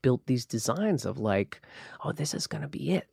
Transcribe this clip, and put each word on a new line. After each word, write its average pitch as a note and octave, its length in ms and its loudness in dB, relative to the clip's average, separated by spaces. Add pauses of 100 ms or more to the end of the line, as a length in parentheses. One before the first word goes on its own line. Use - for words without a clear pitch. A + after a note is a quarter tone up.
built B2+ 240 4
these B2 180 2
designs D#3 600 0
of, G#2 140 -2
like, G#2 420 2 (420)
"Oh, - 80 -2
this D#3 240 -4
is - 140 -4
gonna D3 180 -6
be D3 280 -2
it. F3 180 0